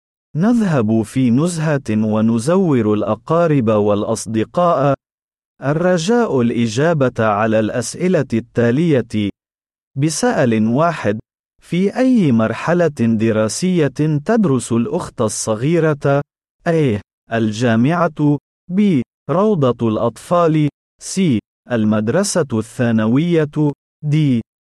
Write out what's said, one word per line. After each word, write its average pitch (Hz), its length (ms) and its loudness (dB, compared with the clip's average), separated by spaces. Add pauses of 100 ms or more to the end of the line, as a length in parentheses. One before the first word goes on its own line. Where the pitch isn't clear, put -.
(360)
نذهب 156 680 2
في 123 300 0
نزهة 156 580 -2
ونزور 113 1040 0
الأقارب 139 760 0
والأصدقاء. 110 1300 0 (680)
الرجاء 175 760 0
الإجابة 120 840 0
على 110 340 0
الأسئلة 127 720 -2
التالية. 120 1000 0 (680)
بسؤال 143 680 0
واحد، 123 520 0 (420)
في 185 360 -2
أي 240 340 2
مرحلة 123 560 0 (120)
دراسية 113 880 0 (380)
تدرس 185 460 0
الأخت 120 500 -4
الصغيرة؟ 143 1000 -2 (460)
A: 151 320 0 (340)
الجامعة. 127 1040 0 (340)
B: 185 300 2 (280)
روضة 139 580 0
الأطفال. 151 840 0 (340)
C: - 160 -6 (520)
المدرسة 117 840 0
الثانوية. 139 1160 0 (340)
D: 147 100 -2 (460)